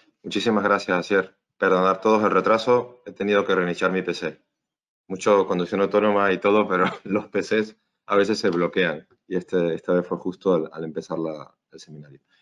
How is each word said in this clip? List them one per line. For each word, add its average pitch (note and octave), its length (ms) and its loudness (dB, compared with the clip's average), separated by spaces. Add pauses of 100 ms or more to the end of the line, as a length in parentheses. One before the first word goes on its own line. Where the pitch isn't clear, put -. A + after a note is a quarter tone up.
(220)
Muchísimas G#2 400 -2
gracias, G2+ 360 0
Asier. F#2 360 -2 (220)
Perdonad F#2 460 2
todos A2 200 4
el G2 100 2
retraso, A2 720 0
he G2+ 60 -14
tenido G2+ 340 0
que G2 80 0
reiniciar F2+ 360 0
mi F#2 120 -2
P F2 100 -4
C. D#2+ 300 -8 (680)
Mucho G2 380 2
conducción F#2 360 -2
autónoma G2+ 500 2
y F2+ 60 0
todo, G#2 280 2
pero F#2 200 0
<laughs> - 180 -8
los G2+ 240 -4
P G2 140 -4
Cs G#2+ 340 -4 (300)
a G2+ 100 -2
veces G2+ 240 2
se G#2 100 0
bloquean E2+ 560 -2 (220)
y F#2 80 -4
este, F2 380 -2
esta E2+ 180 -4
vez F2+ 120 2
fue F2 140 -6
justo F#2 360 -2
al, D#2 180 -2
al D#2+ 100 -12
empezar D#2+ 340 -10
la, D#2 380 -8 (160)
el - 80 -20
seminario. D2 400 -20 (220)